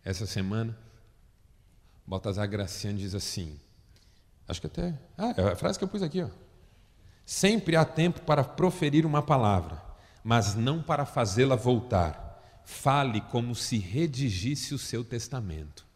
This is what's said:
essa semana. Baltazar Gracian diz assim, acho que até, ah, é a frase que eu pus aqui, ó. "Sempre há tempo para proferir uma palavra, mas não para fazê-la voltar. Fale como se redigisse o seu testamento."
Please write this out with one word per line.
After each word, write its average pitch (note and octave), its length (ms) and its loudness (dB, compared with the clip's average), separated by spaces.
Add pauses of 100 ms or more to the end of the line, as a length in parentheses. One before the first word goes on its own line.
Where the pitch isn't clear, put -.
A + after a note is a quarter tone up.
essa F#2+ 200 -4
semana. G#2+ 540 -4 (1300)
Baltazar G2+ 420 -2
Gracian G2+ 460 -6
diz G2 180 -6
assim, E2+ 460 -8 (880)
acho - 140 -8
que - 80 -8
até, F3 280 -4 (200)
ah, A3+ 200 -4
é F#2 60 2
a F#3+ 140 2
frase G3 200 -2
que - 80 -4
eu F#3 40 -4
pus G3+ 140 -4
aqui, F3 200 -2
ó. B2+ 60 -6 (1000)
"Sempre F#3+ 480 2
há D#3+ 100 8
tempo E3 380 2
para C#3+ 220 4
proferir D#3+ 600 2
uma D3 160 2
palavra, G#2 600 2 (400)
mas A2 320 4
não B2+ 260 0
para C#3+ 240 -2
fazê-la B2 520 2
voltar. G#2+ 1080 0
Fale C3+ 560 0
como A#2+ 320 -2
se A2+ 260 -2
redigisse B2+ 960 -2
o C3 40 -6
seu A#2 260 -6
testamento." G2+ 920 -10